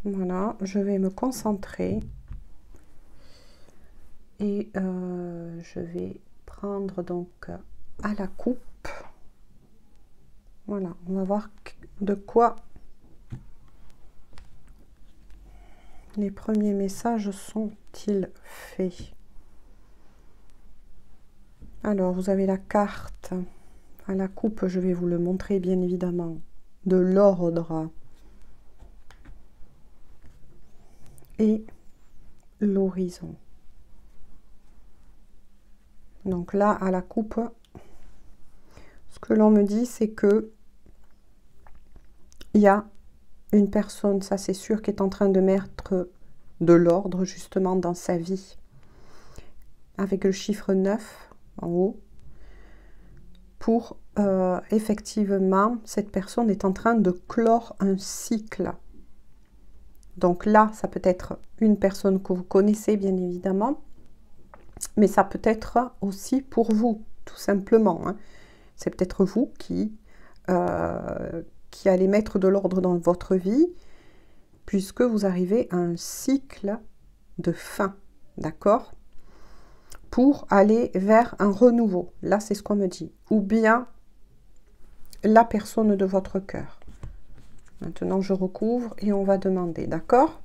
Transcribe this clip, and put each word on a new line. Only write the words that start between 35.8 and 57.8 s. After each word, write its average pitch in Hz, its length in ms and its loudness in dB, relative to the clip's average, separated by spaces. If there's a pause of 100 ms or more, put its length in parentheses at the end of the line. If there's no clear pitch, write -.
Donc 175 280 -4
là, 202 180 4
à 190 200 0
la 185 100 0
coupe, - 380 -4 (1700)
ce - 100 -14
que - 140 0
l'on 214 180 8
me 208 120 8
dit, 208 220 2
c'est 220 240 -2
que 214 420 2 (2000)
il 208 80 8
y 202 60 10
a 202 180 6 (640)
une 208 180 6
personne, 202 520 0
ça 196 160 -4
c'est 196 160 -4
sûr, 214 280 -2
qui 208 100 -2
est 202 100 -4
en 196 80 2
train 196 200 2
de 190 100 6
mettre 190 680 0 (520)
de 170 120 8
l'ordre 180 520 6
justement 185 500 -2
dans 175 180 0
sa 175 240 -2
vie. 185 400 -6 (1400)
Avec 190 260 -2
le 190 80 6
chiffre 196 420 -2
neuf 196 560 0 (320)
en 170 60 -6
haut, 180 320 2 (1600)
pour, 233 380 0 (220)
euh, 185 400 4 (120)
effectivement, 208 1120 2
cette - 260 -4
personne 214 380 0
est 202 160 0
en 190 80 4
train 226 220 2
de 190 160 6
clore 226 680 2
un 196 180 2